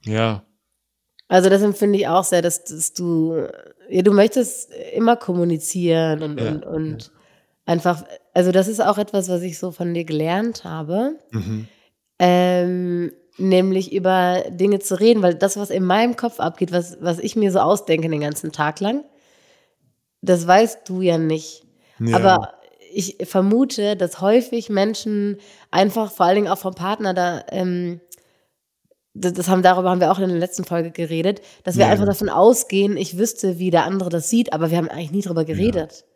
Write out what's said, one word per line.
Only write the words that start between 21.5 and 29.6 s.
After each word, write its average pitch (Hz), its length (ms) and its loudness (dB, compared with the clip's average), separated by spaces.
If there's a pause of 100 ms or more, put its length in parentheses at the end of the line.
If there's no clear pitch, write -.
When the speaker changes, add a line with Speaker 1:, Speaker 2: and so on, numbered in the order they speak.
Speaker 1:
Ja. 117 180 0
Speaker 2:
Aber 185 360 4 (400)
ich 190 320 -8
vermute, 208 720 0
dass 175 240 -4
häufig 233 500 0
Menschen 208 680 -2 (340)
einfach, 202 400 0
vor 180 140 2
allen 190 100 4
Dingen 208 120 0
auch 190 100 -2
vom 185 160 -8
Partner, 196 400 -4
da, 175 360 -2
ähm, 180 500 -4 (1160)
das, 180 140 -2
das 180 160 -6
haben, 185 140 4